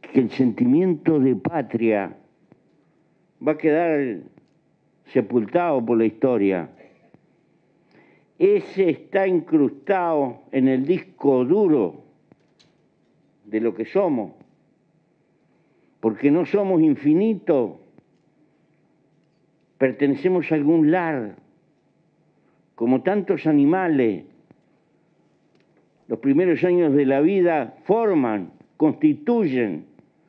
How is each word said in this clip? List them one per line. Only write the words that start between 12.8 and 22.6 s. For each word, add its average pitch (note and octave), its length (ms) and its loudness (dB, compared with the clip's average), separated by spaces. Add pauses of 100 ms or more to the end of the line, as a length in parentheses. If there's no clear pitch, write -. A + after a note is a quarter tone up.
de G#2+ 160 -4
lo A2+ 140 -2
que A2+ 120 -8
somos, C#3 460 -2 (1700)
porque A2+ 300 0
no E3 140 2
somos F#3+ 380 0
infinitos, D#3 960 0 (2000)
pertenecemos C#3+ 720 0
a - 20 2
algún D3+ 360 2
lar, D#3 460 -4 (1400)